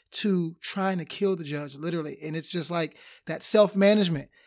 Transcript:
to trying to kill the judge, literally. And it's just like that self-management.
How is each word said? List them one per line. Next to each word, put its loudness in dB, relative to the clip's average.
to 0
trying -2
to -6
kill 0
the -10
judge, -8
literally. -4
And -8
it's -8
just -4
like -4
that -8
self-management. 4